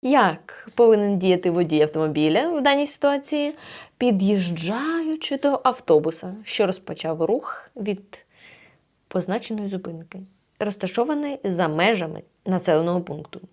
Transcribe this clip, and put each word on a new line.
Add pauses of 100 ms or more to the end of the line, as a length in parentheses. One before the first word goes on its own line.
Як
повинен
діяти
водій
автомобіля
в
даній
ситуації, (420)
під'їжджаючи
до
автобуса,
що
розпочав
рух
від (840)
позначеної
зупинки, (400)
розташованої
за
межами (220)
населеного
пункту? (120)